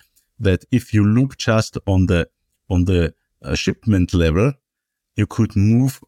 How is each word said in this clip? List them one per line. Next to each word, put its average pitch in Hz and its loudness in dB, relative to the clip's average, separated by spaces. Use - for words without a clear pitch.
that 98 0
if 120 -2
you 104 4
look 123 0
just - -2
on 95 2
the, 85 0
on 90 0
the, 87 0
uh, 67 -8
shipment - -2
level, 87 0
you 104 0
could - -2
move 117 0